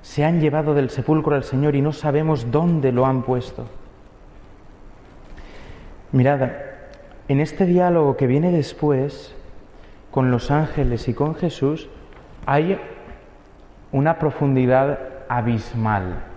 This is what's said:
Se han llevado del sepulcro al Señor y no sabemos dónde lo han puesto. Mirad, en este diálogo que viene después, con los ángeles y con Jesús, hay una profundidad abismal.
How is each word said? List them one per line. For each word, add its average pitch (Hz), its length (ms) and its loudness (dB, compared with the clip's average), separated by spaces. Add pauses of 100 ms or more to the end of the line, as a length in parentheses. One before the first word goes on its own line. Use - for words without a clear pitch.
Se - 240 -2
han 165 160 4
llevado 151 340 2
del 139 160 2
sepulcro 156 440 2
al 135 80 0
Señor 139 320 0
y 139 80 2
no 151 100 2
sabemos 147 580 0
dónde 151 420 2
lo 123 120 4
han 131 180 2
puesto. 123 440 -4 (2500)
Mirad, 131 380 4 (760)
en 139 140 2
este 170 260 0
diálogo 175 500 4
que 135 100 2
viene 151 260 2
después, 147 840 -2 (760)
con 127 200 2
los 120 200 0
ángeles 143 580 0
y 120 60 0
con 151 200 -2
Jesús, 151 540 -2 (580)
hay 156 340 2 (1120)
una 151 260 2
profundidad 135 800 2 (300)
abismal. 110 960 -2 (140)